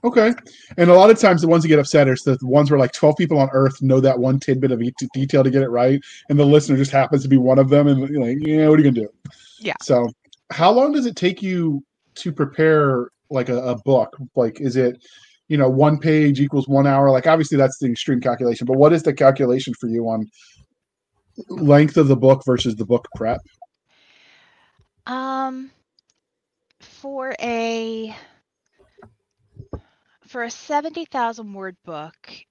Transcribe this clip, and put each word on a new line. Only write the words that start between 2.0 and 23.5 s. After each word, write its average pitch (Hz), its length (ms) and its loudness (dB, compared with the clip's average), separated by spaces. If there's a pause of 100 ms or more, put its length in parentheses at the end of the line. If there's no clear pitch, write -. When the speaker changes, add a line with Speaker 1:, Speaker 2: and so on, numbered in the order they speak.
Speaker 1:
are 127 60 0 (100)
the 131 160 0
ones 139 300 2
where, 143 80 2
like, 123 120 0
twelve 151 260 2
people 156 200 -2
on 135 140 2
Earth 135 320 0
know 135 160 2
that 131 180 2
one 131 220 -2
tidbit 131 320 -2
of 113 100 -4
e-, 123 100 -4 (220)
detail 135 300 0
to 127 80 0
get 135 100 0
it 131 80 -4
right, 127 320 0 (280)
and 143 100 2
the 147 40 4
listener 147 320 4
just 135 140 -2
happens 139 320 0
to 135 80 -8
be 135 80 4
one 131 220 4
of 135 100 2
them, 143 180 4
and 139 220 0
you're 147 100 -4
like, 123 220 -4
"Yeah, 156 260 0
what 156 120 6
are 147 40 4
you 139 80 4
gonna 113 140 -4
do?" - 40 -16 (500)
Speaker 2:
Yeah. 214 240 -8
Speaker 1:
So 123 260 0 (400)
how 175 220 2
long 269 200 2
does 285 140 -4
it 220 100 -8
take 180 280 -4
you 165 400 -4 (320)
to - 160 -10
prepare, 143 800 0 (200)
like, 127 200 -6
a, 123 80 -2
a 123 180 -6
book? 120 420 -2 (180)
Like, 117 240 -2
is 131 160 -6
it, 123 300 -2 (440)
you 151 80 -2
know, 131 120 2
one 147 300 2
page 151 420 0
equals 139 260 -2
one 139 200 2
hour? 139 240 2
Like, 131 160 0
obviously 160 320 0
that's 135 180 0
the 131 140 -4
extreme 123 300 -4
calculation, 120 440 -4
but 127 120 -2
what 147 140 6
is 160 120 -2
the 151 100 -2
calculation 135 680 0
for 123 80 -10
you 117 220 -4
on 110 180 -6 (1200)
length 151 500 2
of 151 100 2
the 135 100 2
book 131 260 2
versus 123 320 -4
the 107 100 -8
book 117 200 -2 (100)
prep? 113 240 -6 (1700)